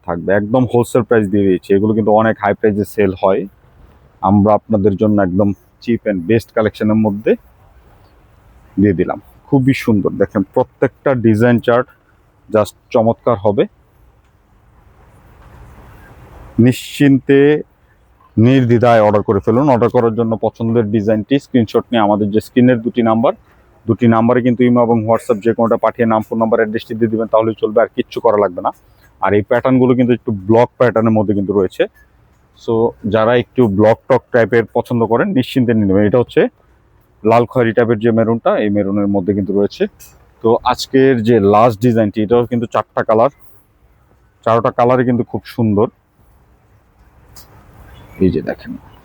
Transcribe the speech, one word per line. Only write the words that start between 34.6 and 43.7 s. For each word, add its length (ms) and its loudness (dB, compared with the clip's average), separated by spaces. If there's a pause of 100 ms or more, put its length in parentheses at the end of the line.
পছন্দ 340 -2
করেন 220 -2
নিশ্চিন্তে 460 -2
নিয়ে 120 0
নেবেন। 180 2
এটা 140 0
হচ্ছে 300 -2 (760)
লাল 220 4
খয়েরি 260 -2
টাইপের 260 0
যে 120 0
মেরুনটা, 460 0
এই 140 -2
মেরুনের 360 -2
মধ্যে 280 -2
কিন্তু 180 -4
রয়েছে। 340 -2 (560)
তো 220 2
আজকের 580 0
যে 180 2
লাস্ট 400 4
ডিজাইনটি, 420 0
এটাও 240 0
কিন্তু 200 -4
চারটা 360 -4
কালার, 280 2 (1120)